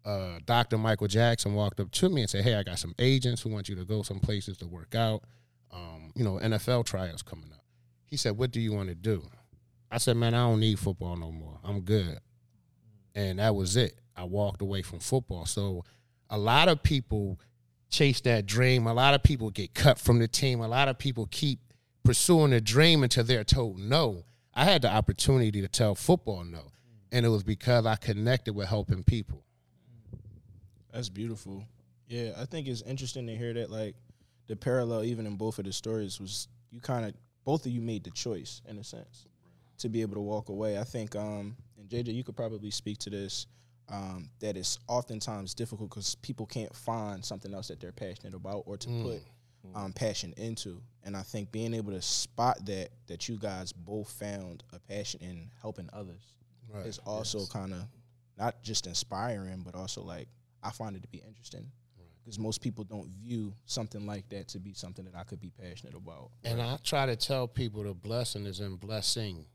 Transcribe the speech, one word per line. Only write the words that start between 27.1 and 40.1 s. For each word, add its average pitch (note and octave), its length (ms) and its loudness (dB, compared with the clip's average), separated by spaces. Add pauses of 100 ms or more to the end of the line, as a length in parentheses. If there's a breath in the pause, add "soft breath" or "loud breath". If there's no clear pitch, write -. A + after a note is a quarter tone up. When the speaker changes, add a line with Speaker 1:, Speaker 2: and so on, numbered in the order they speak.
Speaker 1:
and A#2+ 160 6
it - 40 8
was G#2 120 4
because A2+ 440 4
I A2 100 4
connected A2+ 580 0
with G2 140 -2
helping F#2+ 340 0
people. - 400 2 (1500)
Speaker 2:
That's A#2 160 -8
beautiful. G2+ 560 -8 (440)
Yeah, A#2 300 -6
I - 80 -8
think D3+ 220 -8
it's A#2 140 -4
interesting C3 440 -8
to A2+ 100 -8
hear A#2 180 -4
that, A#2 160 -4
like, G#2+ 260 -6 (500)
the A2 100 -8
parallel A#2 480 0
even A2+ 220 -2
in G#2 100 -6
both A2 220 -4
of G2 60 -6
the F#2+ 80 -6
stories G#2+ 480 -4
was G2 280 -8 (220)
you A#2+ 100 -16
kinda, A#2 320 -4 (320)
both D3 220 0
of B2 60 -4
you A#2+ 80 -2
made A2+ 240 -4
the - 80 -14
choice, - 560 -8
in G#2 100 -14
a G#2+ 60 -14
sense, - 420 -18 (520 soft breath)
to B2 100 -6
be A2+ 140 -2
able G2+ 120 -6